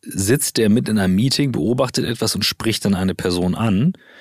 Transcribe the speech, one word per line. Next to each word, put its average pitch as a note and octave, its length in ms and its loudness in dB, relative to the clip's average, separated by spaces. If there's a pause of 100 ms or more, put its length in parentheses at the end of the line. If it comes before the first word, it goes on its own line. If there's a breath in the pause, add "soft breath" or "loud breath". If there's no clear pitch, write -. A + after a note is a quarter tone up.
sitzt G2+ 540 -2
der A2 140 4
mit A2 180 2
in G#2+ 100 0
einem F#2+ 160 2
Meeting, C3 380 2
beobachtet B2 520 -2
etwas - 300 -2
und G2 100 -4
spricht - 400 -2
dann G2 120 2
eine F#2 180 -2
Person F2+ 400 -2
an. A2+ 380 2 (280 loud breath)